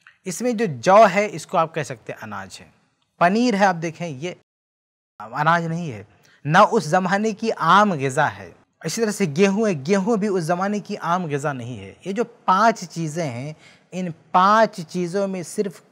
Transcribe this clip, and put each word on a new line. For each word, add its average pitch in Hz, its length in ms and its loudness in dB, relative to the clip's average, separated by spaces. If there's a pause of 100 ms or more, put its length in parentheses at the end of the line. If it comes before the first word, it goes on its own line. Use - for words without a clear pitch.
(260)
इसमें 220 320 -4
जो 226 100 0
जौ 175 380 6
है 202 240 2
इसको 165 280 -6
आप 160 160 0
कह 156 120 -4
सकते - 280 -12
हैं - 80 -16
अनाज 101 380 -14
है। - 120 -20 (500)
पनीर 214 340 2
है, 196 100 4
आप 185 120 2
देखें, 165 300 -8
ये 160 280 -10 (840)
अनाज 151 460 0
नहीं 165 240 -6
है, 101 160 -12 (400)
ना 175 180 6
उस 185 240 2
ज़माने 190 460 0
की 220 160 -4
आम 185 460 4
ग़िज़ा 135 320 0
है। 95 280 -10 (260)
इसी 170 200 -6
तरह 208 100 0
से 202 160 -2
गेहूँ 196 400 2
है, 196 60 0 (100)
गेहूँ 196 340 0
भी 202 120 -2
उस 185 140 -2
ज़माने 185 360 -2
की 202 160 -10
आम 175 320 -2
ग़िज़ा 143 260 -4
नहीं 120 240 -10
है। 98 120 -14 (180)
ये 196 60 -6
जो 226 100 -4 (240)
पाँच 208 380 2
चीज़ें 165 400 -6
हैं, 135 300 -10 (380)
इन 180 180 -6 (220)
पाँच 208 480 4
चीज़ों 180 460 -4
में 190 160 -8
सिर्फ - 380 -8 (100)